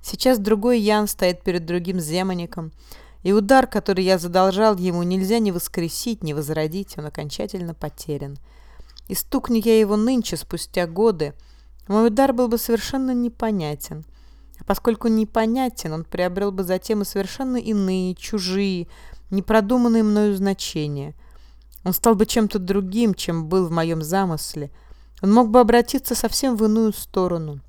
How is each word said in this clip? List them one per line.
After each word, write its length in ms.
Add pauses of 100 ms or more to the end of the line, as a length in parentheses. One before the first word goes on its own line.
Сейчас 360
другой 420
Ян 260
стоит 360
перед 220
другим 360
Земаником, 720 (500)
и 100
удар, 340
который 380
я 140
задолжал 580
ему, 280
нельзя 340
ни 140
воскресить, 720
ни 100
возродить, 680
он 80
окончательно 680
потерян. 640 (720)
И 60
стукни 500
я 140
его 180
нынче, 400
спустя 500
годы, 480 (520)
мой 220
удар 240
был 160
бы 100
совершенно 560
непонятен. 880 (540)
А 60
поскольку 440
непонятен, 840
он 120
приобрел 480
бы 100
затем 400
и 40
совершенно 500
иные, 600
чужие, 720 (420)
непродуманные 720
мною 340
значения. 800 (680)
Он 80
стал 240
бы 100
чем-то 320
другим, 560
чем 340
был 180
в 40
моем 320
замысле. 680 (500)
Он 120
мог 180
бы 100
обратиться 560
совсем 400
в 80
иную 280
сторону. 760